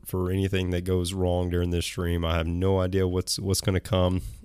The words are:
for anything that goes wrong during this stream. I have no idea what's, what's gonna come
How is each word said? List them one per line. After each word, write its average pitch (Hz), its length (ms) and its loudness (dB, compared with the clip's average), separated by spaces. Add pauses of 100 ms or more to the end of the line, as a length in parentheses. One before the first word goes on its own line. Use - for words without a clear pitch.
for 92 260 -2
anything 95 400 0
that 90 140 -2
goes 90 280 0
wrong 90 360 0
during 87 200 0
this 85 160 0
stream. 85 400 -2
I 82 120 0
have 82 100 0
no 92 320 2
idea 92 280 0
what's, 90 300 -2
what's 95 240 -2
gonna 92 180 0
come 92 420 2 (240)